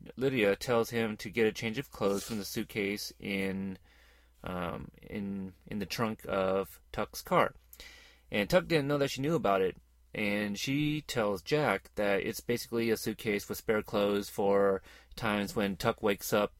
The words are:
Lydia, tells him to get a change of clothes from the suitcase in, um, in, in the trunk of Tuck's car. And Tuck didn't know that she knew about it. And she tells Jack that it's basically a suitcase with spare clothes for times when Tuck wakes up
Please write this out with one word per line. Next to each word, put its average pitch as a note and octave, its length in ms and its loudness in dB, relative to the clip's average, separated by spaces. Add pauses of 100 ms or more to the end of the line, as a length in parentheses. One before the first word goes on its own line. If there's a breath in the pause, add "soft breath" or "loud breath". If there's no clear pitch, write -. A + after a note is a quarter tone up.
(160)
Lydia, A#2 380 4
tells A#2 360 2
him A2+ 260 0
to G#2 140 -10
get A2 160 4
a G#2+ 60 2
change A2+ 260 -4
of C#3 120 -8
clothes G2 340 0
from A2+ 140 -6
the G2 60 -6
suitcase G#2 720 -6
in, F#2+ 600 -4 (640 soft breath)
um, F2 440 -6 (140)
in, G2 520 -8 (120)
in G#2+ 120 -8
the G2 80 -6
trunk A2 420 -4
of F#2+ 500 0 (140)
Tuck's - 300 -6
car. E3 320 2 (760 loud breath)
And G#2 180 0
Tuck F3 200 4
didn't D3+ 180 2
know D3 120 2
that C#3 120 2
she C3 120 -6
knew D#3 120 2
about G2 260 4
it. F#2 160 2 (380)
And G#2 420 0
she D3 460 -2
tells G#2 400 0
Jack C3+ 540 0
that G2+ 240 2
it's - 200 -4
basically A#2 500 0
a G#2+ 60 2
suitcase G#2 520 -2
with G2+ 100 -6
spare G#2+ 240 0
clothes G2+ 480 0
for G2 520 4 (340 loud breath)
times G#2 400 0
when G2+ 180 0
Tuck A2+ 260 0
wakes G#2 320 0
up G#2 280 4